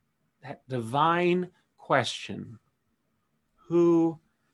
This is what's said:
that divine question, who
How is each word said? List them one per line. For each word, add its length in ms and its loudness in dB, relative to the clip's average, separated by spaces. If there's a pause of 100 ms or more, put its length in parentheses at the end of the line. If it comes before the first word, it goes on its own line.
(440)
that 240 -18
divine 800 0 (300)
question, 800 -4 (960)
who 640 2 (360)